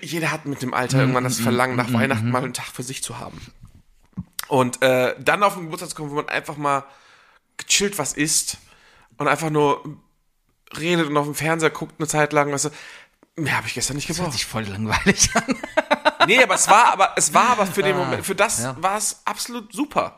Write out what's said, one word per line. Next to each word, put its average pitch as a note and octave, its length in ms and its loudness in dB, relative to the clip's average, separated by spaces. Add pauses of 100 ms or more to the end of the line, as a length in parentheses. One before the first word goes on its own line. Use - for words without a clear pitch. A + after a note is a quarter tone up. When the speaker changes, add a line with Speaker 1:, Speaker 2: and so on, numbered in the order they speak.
Speaker 1:
jeder D#3 260 -4
hat D3+ 160 -6
mit C#3+ 160 -8
dem B2+ 100 -4
Alter B2+ 260 0
Speaker 2:
Mhm, C3 40 6
Speaker 1:
irgendwann B2+ 220 2
das B2 160 -2
Speaker 2:
mhm, - 20 -2
Speaker 1:
Verlangen, B2 340 2
nach B2 120 0
Speaker 2:
mhm, B2 60 0
Speaker 1:
Weihnachten A#2 320 2
Speaker 2:
mhm. B2 60 0
Speaker 1:
mal B2+ 120 2
einen B2 100 -6
Tag - 180 -10
für B2+ 120 -10
sich C3 180 -10
zu A#2 160 -10
haben. - 220 -14 (1080)
Und, B2+ 340 2
äh, B2+ 360 4
dann D3 240 2
auf G3+ 120 4
den F3+ 100 -10
Geburtstag D#3+ 260 -10
zu - 60 -12
kommen, D3+ 140 -8
wo C#3+ 40 -8
man D3+ 140 -4
einfach - 280 -6
mal C#3+ 280 0 (720)
gechillt - 420 0
was D3 140 -2
isst - 460 -2 (580)
und D3 120 -2
einfach D3+ 220 0
nur D3 320 2 (960)
redet E3 300 0
und D3 80 0
auf D3 80 2
dem D3 100 -6
Fernseher D#3+ 360 0
guckt - 280 -10
eine D#3 80 -4
Zeit D3+ 260 2
lang, C#3+ 200 2
weißt C#3+ 140 -2
du, C#3+ 40 -4 (680)
mehr B2+ 200 -2
hab - 100 -4
ich - 80 -8
gestern C3 220 -4
nicht C#3+ 120 -8
Speaker 2:
Das D#3+ 100 -4
hört F3+ 80 -2
Speaker 1:
gebraucht. C3 120 -6
Speaker 2:
sich - 80 -4
voll A2 180 -4
langweilig G#2 720 0
an. - 260 -2
<laughs> - 60 -12 (600)
Speaker 1:
Nee, B3+ 160 6
aber F#3+ 140 4
es - 120 0
war, G#3 240 8
aber, F#3 220 4
es D3+ 200 0
war G#3 160 6
aber G#3+ 160 2
für F#3+ 160 -2
den G3 120 2
Speaker 2:
Ah, F#3 60 0
Speaker 1:
Moment, F3 260 -2
für G3 80 -4
das G#3 260 0
Speaker 2:
ja. B2+ 200 -4
Speaker 1:
war F#3+ 180 0
es - 280 -6
absolut G#3 460 -8
super. B3 460 -4